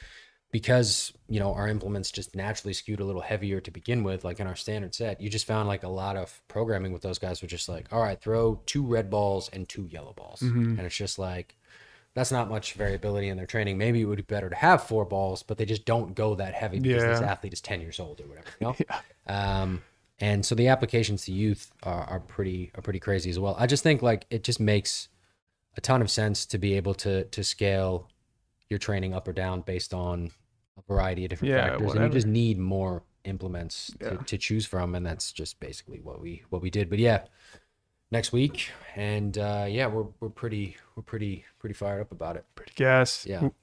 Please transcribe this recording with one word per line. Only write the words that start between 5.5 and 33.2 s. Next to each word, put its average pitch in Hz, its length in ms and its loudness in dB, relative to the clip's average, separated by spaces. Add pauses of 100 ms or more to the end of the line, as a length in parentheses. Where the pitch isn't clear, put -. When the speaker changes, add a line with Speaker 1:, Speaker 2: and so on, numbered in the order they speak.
Speaker 1:
like, 101 160 -2
a 90 60 -8
lot 95 260 -4
of 92 320 -8
programming 104 460 0
with 87 80 -6
those 92 180 -4
guys 90 220 -4
were 90 80 -10
just 85 220 -8
like, 85 200 -8
"All 113 120 2
right, 101 180 -2
throw 113 460 2
two 143 200 0
red 113 220 2
balls 98 420 2
and 95 160 -8
two 98 200 -10
yellow 78 260 -14
balls." - 280 -16
Speaker 2:
Mm-hmm. 120 360 4
Speaker 1:
And 101 40 -2
it's 90 140 -6
just - 240 -4
like, 90 380 -6 (560)
that's 127 180 0
not 120 200 0
much 107 240 -4
variability 101 540 0
in 95 100 -4
their 92 80 -6
training. 101 320 0
Maybe 113 240 4
it - 20 4
would 104 140 0
be 98 60 -6
better 98 260 -2
to 87 60 -6
have 170 260 8
four 110 240 0
balls, 98 360 0
but 107 140 -6
they 110 80 0
just 104 220 -2
don't 117 280 2
go 107 200 2
that 95 180 -4
heavy 101 280 -2
because 127 220 4
this 117 200 4
Speaker 2:
Yeah. 101 100 2
Speaker 1:
athlete 95 220 -6
is - 80 -10
ten 92 180 -6
years 82 180 -10
old 90 220 -10
or 147 60 -14
whatever, - 220 -18 (120)
you 208 60 0
know? 123 100 -2
Speaker 2:
<laughs> - 100 0 (400)
Yeah. 98 360 0
Speaker 1:
Um, 92 200 -2 (380)
and 104 240 2
so - 100 0
the 120 140 6
applications 117 560 4
to 95 80 -6
youth 101 400 0 (100)
are, 87 220 -4
are 92 160 -4
pretty, 92 540 -4
are - 80 -12
pretty 95 180 -4
crazy 92 300 0
as 87 80 -2
well. 98 200 0
I 123 80 4
just 135 160 4
think, 151 200 6
like, 113 260 4
it 113 160 -2
just - 160 0
makes 107 480 2 (680)
a - 20 -8
ton 131 220 4
of 104 80 2
sense 107 340 2
to - 140 -4
be 98 160 2
able 98 220 2
to, 95 280 0
to - 180 -6
scale 95 680 0 (580)
your 104 100 -2
training 95 360 -2
up 92 120 -4
or 92 60 -6
down 92 300 -2
based 90 320 -4
on 87 360 -2 (480)
a - 40 -20
variety 92 420 2
of 92 60 -4
different 104 200 0
Speaker 2:
Yeah, 131 180 6
Speaker 1:
factors. 131 120 0
And 107 140 2
you 107 60 4
Speaker 2:
whatever. 117 140 6
Speaker 1:
just 120 120 4
need 110 320 4
more 92 440 0 (220)